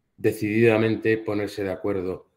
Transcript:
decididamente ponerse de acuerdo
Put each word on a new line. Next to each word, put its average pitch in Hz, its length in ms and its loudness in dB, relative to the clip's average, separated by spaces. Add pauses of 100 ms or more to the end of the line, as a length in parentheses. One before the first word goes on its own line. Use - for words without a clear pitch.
(160)
decididamente 110 1000 2
ponerse 104 440 -6
de 98 80 -4
acuerdo 92 680 -6